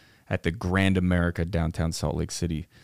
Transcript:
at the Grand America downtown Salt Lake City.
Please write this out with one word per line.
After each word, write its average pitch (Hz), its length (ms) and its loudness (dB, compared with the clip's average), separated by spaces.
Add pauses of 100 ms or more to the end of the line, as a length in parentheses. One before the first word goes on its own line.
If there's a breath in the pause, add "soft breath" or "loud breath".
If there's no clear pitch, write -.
(280 soft breath)
at 95 140 -2
the 87 80 0
Grand 95 480 2
America 87 460 2
downtown 82 480 -2
Salt 76 240 -2
Lake 80 160 -4
City. 85 340 -4 (180 soft breath)